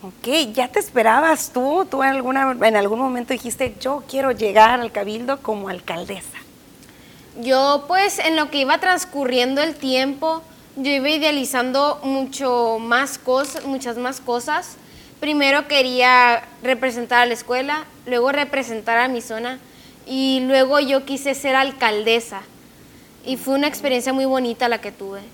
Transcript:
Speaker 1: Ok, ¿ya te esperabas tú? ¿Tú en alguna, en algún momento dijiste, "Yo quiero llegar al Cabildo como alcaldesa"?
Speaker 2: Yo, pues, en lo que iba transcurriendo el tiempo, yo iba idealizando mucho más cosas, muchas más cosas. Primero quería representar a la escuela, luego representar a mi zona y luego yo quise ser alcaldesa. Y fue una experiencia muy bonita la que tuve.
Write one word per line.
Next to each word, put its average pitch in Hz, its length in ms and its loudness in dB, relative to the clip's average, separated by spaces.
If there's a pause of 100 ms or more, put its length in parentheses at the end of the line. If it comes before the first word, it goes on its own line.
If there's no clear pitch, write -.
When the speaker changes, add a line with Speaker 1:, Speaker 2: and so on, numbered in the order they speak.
Speaker 1:
Ok, 233 520 -4
¿ya 254 140 0
te - 100 -2
esperabas 269 720 2
tú? 285 380 0
¿Tú 269 120 -2
en 269 60 4
alguna, 262 540 0
en 220 140 4
algún 202 220 2
momento 254 360 -2
dijiste, 233 460 -6
"Yo 269 280 -4
quiero 269 240 0
llegar 220 480 4
al 226 120 -6
Cabildo 226 500 -6
como 202 260 -6
alcaldesa"? 180 720 -10 (1000)
Speaker 2:
Yo, 269 460 4
pues, 381 320 2
en 320 160 0
lo 302 160 0
que 294 80 -2
iba 277 200 2
transcurriendo 269 840 0
el 320 120 -2
tiempo, 277 680 -2 (340)
yo 269 140 -2
iba 277 200 0
idealizando 285 920 0
mucho 254 760 -2
más 240 380 0
cosas, 277 480 -2
muchas 254 320 -6
más 254 220 -6
cosas. 247 560 -4 (440)
Primero 294 480 2
quería 247 760 4 (180)
representar 240 580 0
a 247 60 6
la 240 80 -2
escuela, 277 500 -4 (220)
luego 247 260 0
representar 233 640 -2
a 247 120 4
mi 247 120 -4
zona 233 380 -8 (480)
y 262 400 0
luego 269 340 4
yo 269 240 0
quise 269 300 -4
ser 269 220 0
alcaldesa. 226 840 0 (840)
Y 254 100 -4
fue 262 160 -4
una 285 160 2
experiencia 262 460 -2
muy 269 100 0
bonita 254 420 0
la 226 140 -2
que 202 120 -12
tuve. 196 280 -14 (140)